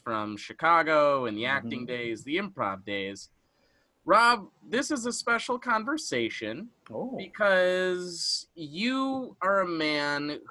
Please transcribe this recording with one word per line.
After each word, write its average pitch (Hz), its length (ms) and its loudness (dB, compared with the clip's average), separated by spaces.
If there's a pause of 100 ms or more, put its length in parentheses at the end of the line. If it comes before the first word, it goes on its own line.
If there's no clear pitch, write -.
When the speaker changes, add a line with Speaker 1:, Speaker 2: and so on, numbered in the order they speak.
Speaker 1:
from 107 340 -4
Chicago 151 920 4
and 107 120 -4
the 117 80 -2
acting 127 360 -2
Speaker 2:
Mm-hmm. 120 40 -8
Speaker 1:
days, 120 380 -6
the 147 140 -2
improv 104 460 -4
days. 98 440 -6 (760)
Rob, 220 440 6 (200)
this 262 220 0
is 247 160 -4
a 240 60 -2
special 233 440 -2
conversation 214 1120 -2 (220)
Speaker 2:
Oh. 208 240 -6
Speaker 1:
because 185 1400 0
you 254 840 -4
are 196 180 2
a 180 80 0
man 147 720 -2 (100)